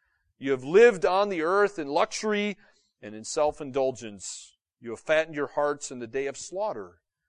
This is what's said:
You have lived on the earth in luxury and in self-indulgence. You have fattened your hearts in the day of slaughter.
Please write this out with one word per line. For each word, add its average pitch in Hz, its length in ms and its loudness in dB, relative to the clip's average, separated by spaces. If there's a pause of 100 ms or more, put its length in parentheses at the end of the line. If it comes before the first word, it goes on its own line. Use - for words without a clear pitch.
(420)
You 135 100 0
have 127 120 0
lived 190 420 8
on 196 220 2
the 185 140 -4
earth 196 360 2
in 147 120 -6
luxury 208 680 -2 (460)
and 107 120 -14
in 110 120 -14
self-indulgence. 131 1300 -4 (240)
You 120 120 -10
have 110 100 -10
fattened 160 340 0
your 143 120 -2
hearts 147 440 -2
in 127 80 -10
the 120 80 -8
day 135 200 -4
of - 100 -10
slaughter. 143 640 -8 (280)